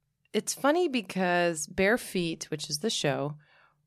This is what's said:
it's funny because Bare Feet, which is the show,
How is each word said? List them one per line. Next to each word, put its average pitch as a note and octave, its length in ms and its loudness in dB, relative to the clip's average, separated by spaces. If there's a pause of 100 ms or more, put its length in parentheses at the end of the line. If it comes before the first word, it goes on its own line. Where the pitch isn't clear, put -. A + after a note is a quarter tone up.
(320)
it's G#3 200 -2
funny E4 360 2
because F3 800 0
Bare G3 300 4
Feet, E3+ 520 -4
which D3+ 180 -6
is D3 120 -4
the - 100 0
show, C#3+ 460 -2 (500)